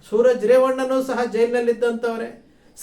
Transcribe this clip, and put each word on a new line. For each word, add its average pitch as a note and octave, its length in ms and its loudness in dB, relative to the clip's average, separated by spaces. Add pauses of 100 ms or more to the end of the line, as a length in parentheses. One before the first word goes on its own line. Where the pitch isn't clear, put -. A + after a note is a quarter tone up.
ಸೂರಜ್ A3+ 360 2
ರೇವಣ್ಣನೂ C4 580 2
ಸಹ B3+ 160 -4 (140)
ಜೈಲ್ನಲ್ಲಿದ್ದಂಥವ್ರೆ, A#3 1120 -2 (380)